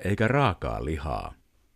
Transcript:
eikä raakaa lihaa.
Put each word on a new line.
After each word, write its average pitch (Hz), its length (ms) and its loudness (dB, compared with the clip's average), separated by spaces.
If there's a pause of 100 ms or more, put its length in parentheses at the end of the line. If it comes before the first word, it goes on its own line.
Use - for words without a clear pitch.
eikä 104 240 2
raakaa 90 580 0
lihaa. 71 480 -4 (420)